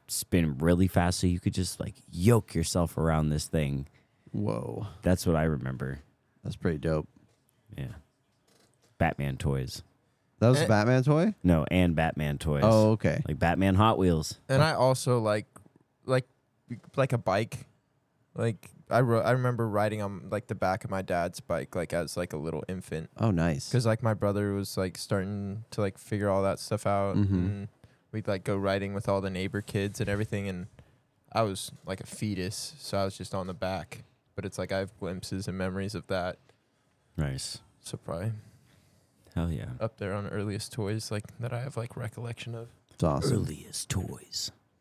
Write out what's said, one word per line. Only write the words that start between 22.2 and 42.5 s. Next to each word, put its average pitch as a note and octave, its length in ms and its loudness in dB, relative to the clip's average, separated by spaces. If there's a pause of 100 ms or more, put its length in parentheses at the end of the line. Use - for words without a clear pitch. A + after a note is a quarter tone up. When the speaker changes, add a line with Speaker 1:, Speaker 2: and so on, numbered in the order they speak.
Speaker 3:
a - 20 -4
little D2+ 320 -4
infant. F2+ 480 -8
Speaker 2:
Oh, A#2 140 2
nice. E2 420 0
Speaker 3:
'Cause, A#2+ 140 2
like, A2 160 2
my A2+ 100 2
brother G2+ 400 0
was, G2 240 -4
like, F#2+ 220 -2
starting G2+ 720 -4
to, - 100 -6
like, G2 160 -2
figure G2+ 320 -2
all G2 140 4
that G2 160 0
stuff - 280 -4
out. G2 300 2
Speaker 2:
Mm-hmm. G2 180 2
Speaker 3:
And G2 340 0 (440)
we'd, G#2+ 160 -6
like, G2 160 -2
go G2+ 140 0
riding G2 340 0
with G2 160 -6
all G2 140 2
the G2 80 -2
neighbor F#2+ 320 -4
kids G2+ 400 -4
and G2 80 -4
everything. G2+ 400 -2
And F2+ 160 -8 (640)
I A2+ 100 2
was, G2 300 -4 (140)
like, F#2+ 160 -8
a - 40 -14
fetus, - 720 -6
so - 200 -4
I G2 80 0
was G2 100 -6
just - 180 -12
on F#2 120 -4
the F#2 80 -8
back. F#2 500 -8 (300)
But F#2+ 100 -8
it's G2 140 -10
like F#2 120 -4
I F#2+ 100 0
have G2 200 -4
glimpses F#2+ 480 -6
and F#2 80 -4
memories F#2+ 380 -4
of F2 140 -8
that. F#2 280 -2 (800)
Speaker 1:
Nice. C2+ 440 -4 (200)
Speaker 3:
So - 160 -14
probably G2+ 360 -6 (1040)
Speaker 1:
Hell E2+ 160 -2
yeah. C#2+ 200 -6 (100)
Speaker 3:
up A2 160 -4
there G2 180 -4
on G2+ 140 -4
earliest G#2 460 -4
toys, A2 360 -4
like, G#2 140 -6 (160)
that A#2+ 140 -6
I A#2 60 -4
have, C3 180 -8
like, A2+ 180 -8
recollection A#2 580 -10